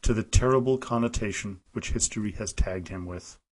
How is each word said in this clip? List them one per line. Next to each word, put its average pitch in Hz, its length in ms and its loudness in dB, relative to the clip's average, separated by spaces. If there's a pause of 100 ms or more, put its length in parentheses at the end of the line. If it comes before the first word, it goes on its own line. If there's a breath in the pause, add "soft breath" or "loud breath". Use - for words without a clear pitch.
to - 120 4
the 110 100 0
terrible 131 540 4
connotation 117 840 -2 (100)
which - 220 -4
history 107 400 -2
has 104 200 -8
tagged 92 360 0
him 90 180 -8
with. 90 320 -12 (140)